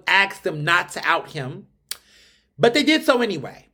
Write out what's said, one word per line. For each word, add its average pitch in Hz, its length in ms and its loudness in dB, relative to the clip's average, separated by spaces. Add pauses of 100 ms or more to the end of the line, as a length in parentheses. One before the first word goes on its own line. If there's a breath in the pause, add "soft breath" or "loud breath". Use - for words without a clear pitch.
asked 190 360 2
them 151 200 -4
not 175 280 2
to - 140 -10
out 156 260 -2
him, 156 360 -10 (880 loud breath)
but 233 160 4
they 294 100 2
did 311 200 2
so 254 180 2
anyway. 151 520 -6